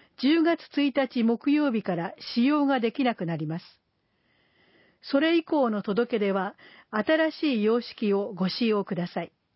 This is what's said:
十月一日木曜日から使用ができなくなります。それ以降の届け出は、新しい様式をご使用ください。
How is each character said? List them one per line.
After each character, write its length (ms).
十 220
月 180
一 140
日 280
木 260
曜 220
日 100
か 140
ら 180
使 100
用 220
が 120
で 120
き 120
な 120
く 100
な 100
り 120
ま 120
す。 60
そ 180
れ 180
以 60
降 260
の 120
届 360
け 20
出 120
は、 240
新 400
し 280
い 40
様 180
式 320
を 200
ご 160
使 180
用 160
く 120
だ 120
さ 160
い。 80